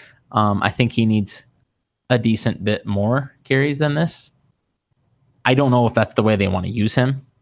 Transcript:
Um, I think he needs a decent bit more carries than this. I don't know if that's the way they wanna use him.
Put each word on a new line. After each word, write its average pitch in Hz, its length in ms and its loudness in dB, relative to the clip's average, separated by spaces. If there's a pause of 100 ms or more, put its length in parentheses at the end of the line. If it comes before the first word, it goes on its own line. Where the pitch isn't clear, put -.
(340)
Um, 104 280 2
I 101 80 0
think 120 220 0
he 113 140 0
needs 107 400 -2 (640)
a 123 80 4
decent 110 440 -2
bit 104 220 -2
more 110 500 -2 (100)
carries 139 340 0
than 147 160 0
this. - 360 -4 (1120)
I 127 100 4
don't 139 160 2
know 120 160 4
if - 80 -6
that's 110 180 0
the - 80 0
way 107 140 2
they 98 120 0
wanna 92 200 -2
use 107 260 -2
him. 135 320 0 (160)